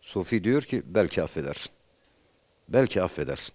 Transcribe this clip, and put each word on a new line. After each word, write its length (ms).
Sufi 420
diyor 180
ki, 240
"Belki 380
affedersin. 480
Belki 320
affedersin. 540